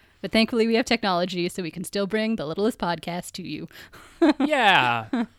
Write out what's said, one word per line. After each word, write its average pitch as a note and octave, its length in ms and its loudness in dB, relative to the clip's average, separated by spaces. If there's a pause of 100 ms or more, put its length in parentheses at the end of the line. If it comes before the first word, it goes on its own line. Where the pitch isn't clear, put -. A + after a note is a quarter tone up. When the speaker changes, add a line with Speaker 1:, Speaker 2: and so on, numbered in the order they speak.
(220)
Speaker 1:
But F#3+ 100 -6
thankfully, A3+ 340 2
we A3+ 80 2
have A3+ 100 2
technology, F3+ 640 0
so F#3 140 -6
we E3 80 -6
can F3+ 140 -10
still G3+ 220 -4
bring G#3+ 300 -2
the D#3+ 100 -6
Littlest G3 320 -2
Podcast F3 540 -6
to F#3+ 100 -14
you. D3+ 260 -10 (520)
<laughs> E4 200 4
Speaker 2:
Yeah. G3+ 840 2 (140)